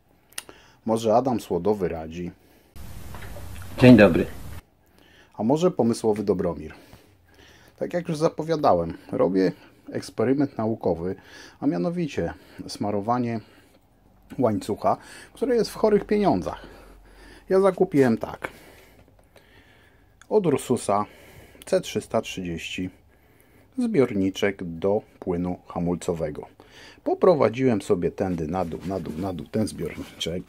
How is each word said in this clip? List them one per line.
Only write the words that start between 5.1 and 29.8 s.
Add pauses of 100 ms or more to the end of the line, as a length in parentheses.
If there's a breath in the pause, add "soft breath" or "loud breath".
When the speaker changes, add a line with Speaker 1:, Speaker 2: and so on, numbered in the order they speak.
Speaker 1:
A
może
pomysłowy
Dobromir. (1040 loud breath)
Tak
jak
już
zapowiadałem, (140)
robię (400 loud breath)
eksperyment
naukowy, (440 loud breath)
a
mianowicie (340 loud breath)
smarowanie (1000 soft breath)
łańcucha, (360 loud breath)
które
jest
w
chorych
pieniądzach. (840 loud breath)
Ja
zakupiłem
tak. (1800 loud breath)
Od
Ursusa (600 loud breath)
C
trzysta
trzydzieści (880 soft breath)
zbiorniczek
do (180)
płynu
hamulcowego. (560 loud breath)
Poprowadziłem
sobie
tędy
na
dół,
na
dół,
na
dół
ten
zbiorniczek,